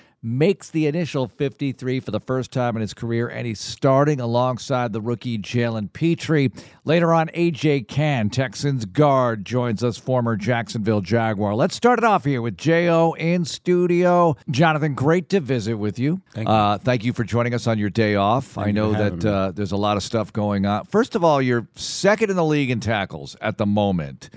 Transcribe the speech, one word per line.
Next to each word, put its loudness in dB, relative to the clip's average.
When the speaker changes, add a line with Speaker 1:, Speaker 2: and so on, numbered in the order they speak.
Speaker 1:
makes 0
the 0
initial -2
fifty-three -4
for -8
the -4
first -4
time 0
in -4
his -6
career, -2
and -8
he's -6
starting 2
alongside 0
the -6
rookie -4
Jalen -2
Pitre. 0
Later 2
on, 2
A 2
J 0
Cann, 0
Texans -2
guard, 2
joins -2
us, -2
former 0
Jacksonville -2
Jaguar. 0
Let's 0
start 2
it 0
off 2
here 0
with -4
J 2
O 4
in -2
studio. 2
Jonathan, 2
great 0
to 2
visit -2
with -4
you. -2
Speaker 2:
Thank -6
you. 4
Speaker 1:
Uh, 2
thank 0
you 0
for -4
joining -2
us -4
on 2
your 0
day 2
off. 2
Speaker 2:
Thank -8
Speaker 1:
I 0
Speaker 2:
you 2
Speaker 1:
know 2
Speaker 2:
for 0
having 0
Speaker 1:
that, -2
Speaker 2:
me. 2
Speaker 1:
uh, 0
there's -6
a -2
lot 0
of -2
stuff -4
going -2
on. -2
First 0
of 0
all, 4
you're 0
second 0
in -2
the 2
league 0
in -2
tackles -4
at -4
the -2
moment. -2